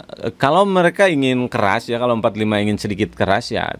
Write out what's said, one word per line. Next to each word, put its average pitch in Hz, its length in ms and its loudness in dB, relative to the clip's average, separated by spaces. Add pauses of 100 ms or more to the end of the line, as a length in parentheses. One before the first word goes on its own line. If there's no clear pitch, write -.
(380)
kalau 156 260 2
mereka 185 460 2
ingin 127 400 0
keras 110 400 0
ya, 117 80 -2
kalau 123 160 0
empat 107 240 -2
lima 107 240 0
ingin 104 160 0
sedikit 104 340 -4
keras 101 380 -2
ya, 90 300 -4